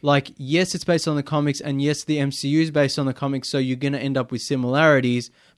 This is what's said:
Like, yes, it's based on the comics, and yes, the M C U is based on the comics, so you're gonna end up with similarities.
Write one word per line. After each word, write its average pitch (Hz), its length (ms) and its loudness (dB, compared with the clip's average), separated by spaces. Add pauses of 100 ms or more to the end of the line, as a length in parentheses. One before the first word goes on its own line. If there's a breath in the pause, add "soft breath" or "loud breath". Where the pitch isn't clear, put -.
Like, 143 360 2
yes, 165 380 0
it's 170 80 -6
based 170 240 0
on 156 80 0
the 143 80 -2
comics, 147 380 0
and 139 200 -2
yes, 147 220 0
the 151 160 -2
M 139 140 0
C - 160 -4
U 156 120 4
is 160 100 0
based 147 280 2
on 143 60 0
the 131 80 -2
comics, 139 340 -4
so 147 100 -2
you're 131 200 0
gonna 139 220 -2
end 135 180 -2
up 127 160 -2
with 120 80 -4
similarities. 127 920 2 (260 soft breath)